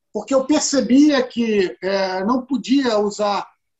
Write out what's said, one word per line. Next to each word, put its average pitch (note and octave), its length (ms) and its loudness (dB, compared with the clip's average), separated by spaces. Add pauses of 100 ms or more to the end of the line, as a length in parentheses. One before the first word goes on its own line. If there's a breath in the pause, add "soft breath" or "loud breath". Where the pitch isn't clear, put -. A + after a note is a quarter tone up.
(140)
Porque G#3+ 200 -6
eu C4 120 2
percebia C#4 760 2
que, A3 600 -2
é, F#3+ 420 -2
não B3 220 -2
podia B3 520 0
usar, G3+ 500 -2 (320)